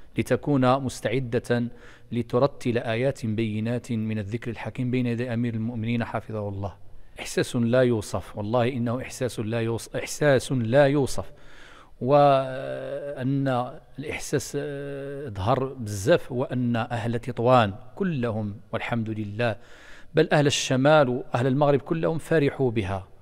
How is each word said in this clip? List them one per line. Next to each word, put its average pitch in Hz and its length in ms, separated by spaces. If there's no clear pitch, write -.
لتكون 127 640
مستعدة 120 840
لترتل 120 680
آيات 120 480
بينات 110 680
من 110 280
الذكر 110 320
الحكيم 120 400
بين 123 140
يدي 120 280
أمير 117 200
المؤمنين 117 500
حفظه 107 460
الله. 98 240
إحساس - 360
لا 120 260
يوصف، 110 560
والله 113 300
إنه 123 340
إحساس - 380
لا 113 220
يوص-، 113 340
إحساس 139 560
لا 127 340
يوصف، 139 460
وأن 135 1700
الإحساس، - 600
آه، 139 720
ظهر 110 360
بزاف، 123 640
وأن 123 440
أهل 113 440
تطوان 117 540
كلهم 120 600
والحمد 113 360
لله، 107 460
بل 156 180
أهل 147 160
الشمال 135 600
وأهل 123 380
المغرب 143 320
كلهم 165 380
فرحوا 139 540
بها 98 360